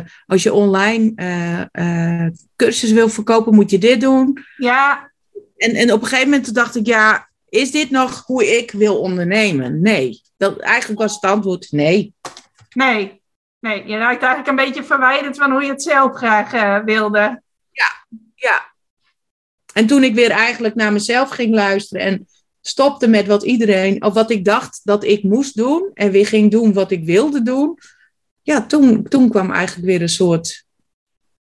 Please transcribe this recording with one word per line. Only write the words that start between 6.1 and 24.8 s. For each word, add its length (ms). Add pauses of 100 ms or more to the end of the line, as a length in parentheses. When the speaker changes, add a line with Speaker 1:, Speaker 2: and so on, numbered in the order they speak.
Speaker 1:
moment 240
dacht 220
ik, 100
ja, 420 (200)
is 220
dit 200
nog 360
hoe 300
ik 140
wil 300
ondernemen? 800
Nee. 400 (160)
Dat, 220
eigenlijk 420
was 140
het 160
antwoord 400
nee. 440 (600)
Speaker 2:
Nee. 460 (400)
Nee, 260
je 100
raakt 260
eigenlijk 260
een 180
beetje 180
verwijderd 520
van 140
hoe 120
je 80
het 120
zelf 340
graag, 360
eh, 320
wilde. 580 (280)
Speaker 1:
Ja, 360 (280)
ja. 380 (1000)
En 120
toen 180
ik 100
weer 160
eigenlijk 440
naar 180
mezelf 380
ging 240
luisteren 520
en 220 (320)
stopte 480
met 180
wat 160
iedereen, 640
of 100
wat 160
ik 140
dacht 400